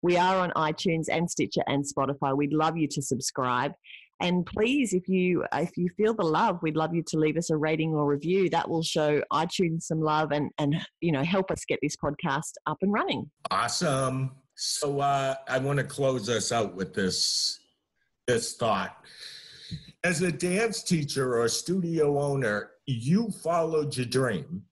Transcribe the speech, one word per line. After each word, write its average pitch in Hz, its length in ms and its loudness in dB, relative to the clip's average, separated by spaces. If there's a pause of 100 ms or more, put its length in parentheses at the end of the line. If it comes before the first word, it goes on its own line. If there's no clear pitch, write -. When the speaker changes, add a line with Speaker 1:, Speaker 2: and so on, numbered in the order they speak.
Speaker 1:
We 175 140 4
are 185 220 4
on 180 180 2
iTunes 160 520 0
and 170 220 0
Stitcher - 380 -2
and 139 160 0
Spotify. 139 520 -2
We'd 143 160 0
love 156 240 0
you 151 120 0
to 147 120 -4
subscribe. 131 760 -2 (460)
And 180 260 0
please, 240 480 0
if 180 140 0
you, 180 440 4
if 170 240 -2
you 175 200 0
feel 214 180 2
the 220 80 -2
love, 175 400 2
we'd 156 140 0
love 160 180 0
you 170 140 2
to 160 100 0
leave 156 180 2
us 165 140 -2
a 160 60 2
rating 156 380 0
or 147 120 2
review. 156 420 2
That 160 220 0
will 165 120 0
show 151 380 2 (120)
iTunes 165 500 0
some 160 180 -2
love 156 300 2
and, 147 260 0
and, 147 200 0 (240)
you 170 100 2
know, 139 140 2
help 190 260 0
us - 160 -4
get - 160 -2
this 147 140 -2
podcast 147 560 -4 (160)
up 151 120 -4
and 196 120 2
running. 285 360 -2 (220)
Speaker 2:
Awesome. 131 800 0 (240)
So, - 460 -2
uh, 139 340 2 (140)
I 131 100 0
wanna 139 240 0
close 131 480 0
us 110 220 0
out 101 240 -2
with 92 180 -6
this, - 640 0 (680)
this 117 260 0
thought. 104 500 -2 (1000)
As 175 180 2
a 180 80 2
dance 185 540 -2
teacher 139 560 0
or 117 80 4
studio 160 760 0
owner, 131 480 0 (160)
you 151 440 2 (120)
followed 156 540 0
your 127 100 -2
dream. 101 640 -2